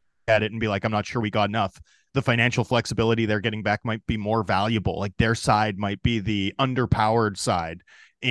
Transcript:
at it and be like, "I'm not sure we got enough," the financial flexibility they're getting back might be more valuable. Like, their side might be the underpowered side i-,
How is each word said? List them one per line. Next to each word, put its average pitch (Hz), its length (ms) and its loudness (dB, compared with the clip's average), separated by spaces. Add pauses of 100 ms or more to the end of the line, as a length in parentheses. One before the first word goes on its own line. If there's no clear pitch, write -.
(280)
at 107 140 4
it 107 80 -2
and 110 100 -8
be 110 80 0
like, 101 180 -2
"I'm 110 40 0
not 104 140 -2
sure - 160 -6
we 107 80 -2
got 104 220 0
enough," 104 280 -2 (360)
the 135 80 0
financial 120 420 2
flexibility 113 640 0
they're 107 140 0
getting 107 220 -4
back 104 220 -2
might 110 220 -6
be 117 100 -2
more 107 260 0
valuable. 101 560 0
Like, 98 200 -6
their 113 160 4
side 107 420 0
might 101 260 -2
be 117 160 0
the 101 400 -2
underpowered 113 800 2
side 87 460 -2 (420)
i-, 127 60 2